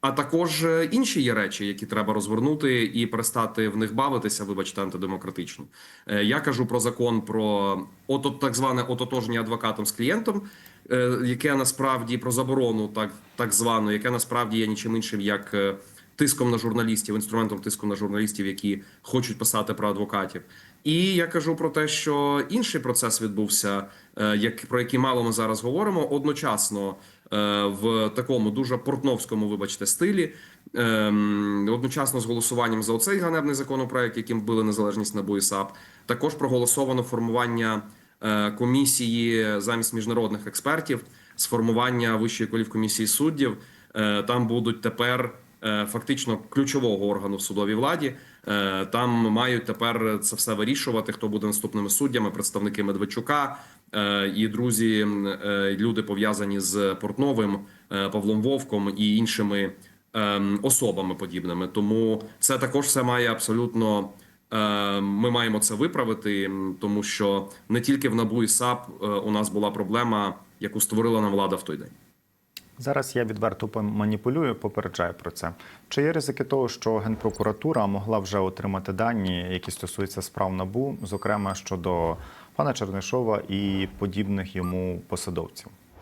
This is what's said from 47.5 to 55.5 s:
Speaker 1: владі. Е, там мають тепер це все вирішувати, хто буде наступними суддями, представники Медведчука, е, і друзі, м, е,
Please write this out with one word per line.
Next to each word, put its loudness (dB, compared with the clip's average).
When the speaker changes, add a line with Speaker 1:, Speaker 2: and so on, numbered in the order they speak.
Speaker 1:
владі. 0
Е, 0
там 0
мають 2
тепер 0
це -2
все 0
вирішувати, 0
хто -4
буде 0
наступними -2
суддями, 2
представники -2
Медведчука, -2
е, 2
і 2
друзі, 2
м, 0
е, 0